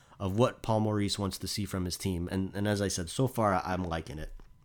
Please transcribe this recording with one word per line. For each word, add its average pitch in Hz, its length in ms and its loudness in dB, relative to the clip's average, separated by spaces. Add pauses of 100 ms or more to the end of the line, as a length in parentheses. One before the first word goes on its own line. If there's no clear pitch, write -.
(200)
of 98 180 0
what 120 260 4
Paul 110 160 4
Maurice 107 400 2
wants 95 180 -2
to 95 100 -6
see 101 180 -2
from 95 200 -2
his 87 120 -4
team. 87 340 0
And, 95 240 -2
and 101 120 0
as 104 140 2
I 101 60 2
said, 90 220 -2
so 135 180 2
far, 104 360 2
I'm 92 200 0
liking 82 340 -4
it. 78 140 -8 (340)